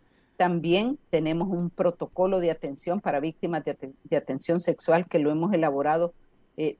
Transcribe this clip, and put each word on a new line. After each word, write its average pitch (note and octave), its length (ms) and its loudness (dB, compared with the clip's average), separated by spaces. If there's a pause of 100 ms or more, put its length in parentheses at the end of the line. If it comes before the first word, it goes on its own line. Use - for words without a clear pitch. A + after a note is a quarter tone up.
(360)
también F3+ 600 2 (140)
tenemos D#3+ 380 0
un F3 220 -2
protocolo F3+ 680 0
de E3+ 140 2
atención D#3+ 480 -6
para C#3+ 180 -2
víctimas D#3+ 460 -4
de D3 80 -4
aten-, C3+ 220 -12 (100)
de D#3+ 120 -2
atención D3 440 -2
sexual E3+ 480 2
que E3+ 100 2
lo D3 140 2
hemos E3 200 0
elaborado, D#3+ 640 0 (420)
eh, D#3 240 -4